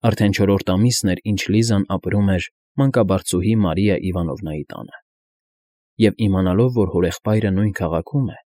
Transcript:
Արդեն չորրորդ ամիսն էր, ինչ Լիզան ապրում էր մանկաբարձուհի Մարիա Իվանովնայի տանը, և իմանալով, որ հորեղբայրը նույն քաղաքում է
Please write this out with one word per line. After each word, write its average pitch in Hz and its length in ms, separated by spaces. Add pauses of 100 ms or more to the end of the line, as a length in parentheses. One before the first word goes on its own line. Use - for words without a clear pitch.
Արդեն 104 300
չորրորդ 98 360
ամիսն 104 400
էր, 90 140
ինչ 104 200
Լիզան 107 440
ապրում 98 420
էր 90 220 (260)
մանկաբարձուհի 101 800
Մարիա 98 440
Իվանովնայի 80 640
տանը, - 340 (1000)
և 110 200
իմանալով, 95 540
որ 104 180
հորեղբայրը 98 600
նույն 101 220
քաղաքում 90 540
է 82 100 (160)